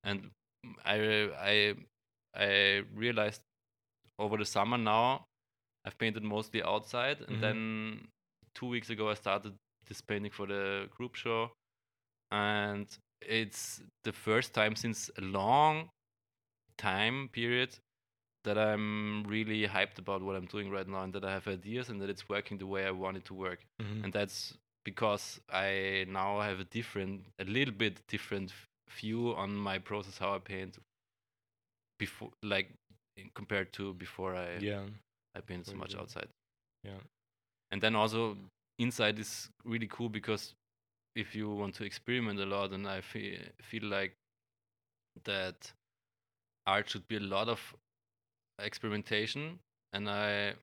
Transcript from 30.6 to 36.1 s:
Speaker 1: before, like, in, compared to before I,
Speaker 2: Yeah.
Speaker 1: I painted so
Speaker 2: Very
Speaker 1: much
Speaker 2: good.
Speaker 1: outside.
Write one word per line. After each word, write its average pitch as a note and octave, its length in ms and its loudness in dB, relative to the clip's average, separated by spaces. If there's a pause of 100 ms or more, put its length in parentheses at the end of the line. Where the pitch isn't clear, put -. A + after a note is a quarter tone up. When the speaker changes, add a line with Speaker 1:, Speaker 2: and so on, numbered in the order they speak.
Speaker 1:
before, - 320 -6 (120)
like, G2 260 2 (480)
in, G2 180 -18
compared G2 400 -2
to G2 200 -4
before F2+ 420 -6
I, F2 240 -4
Speaker 2:
Yeah. G2+ 220 -2 (520)
Speaker 1:
I F#2+ 60 -10
painted F2+ 260 -10
so G2+ 60 -12
Speaker 2:
Very - 80 -10
Speaker 1:
much - 120 -8
Speaker 2:
good. - 100 -8
Speaker 1:
outside. - 260 -10 (560)